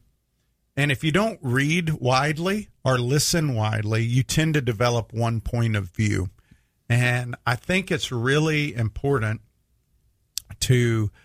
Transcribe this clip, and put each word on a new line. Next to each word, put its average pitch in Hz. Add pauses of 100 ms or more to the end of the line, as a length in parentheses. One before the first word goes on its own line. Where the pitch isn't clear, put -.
(760)
And 143
if 139
you 156
don't 208
read 147
widely 151 (160)
or 131
listen 143
widely, 107
you 123
tend 160
to 151
develop 120
one 113
point 113
of 95
view. 101 (580)
And 123 (100)
I 120
think 185
it's -
really 147
important 113 (1200)
to, 117 (140)